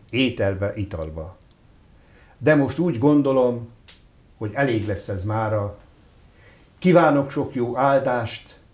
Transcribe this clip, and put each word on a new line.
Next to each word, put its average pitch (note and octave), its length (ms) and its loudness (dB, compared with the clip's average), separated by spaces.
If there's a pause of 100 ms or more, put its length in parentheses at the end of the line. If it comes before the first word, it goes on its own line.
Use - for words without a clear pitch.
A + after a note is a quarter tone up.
ételbe, G2+ 680 -2
italba. D#2+ 640 -10 (1000)
De B2+ 180 4
most C3+ 220 0
úgy E3 220 0
gondolom, C3 720 2 (680)
hogy G#2+ 160 -8
elég A#2 340 -2
lesz G2 200 -6
ez F#2+ 160 -6
mára. G#2+ 540 -4 (1000)
Kívánok D#3 520 4
sok C#3+ 220 -6
jó A#2+ 240 -2
áldást C3 840 0 (140)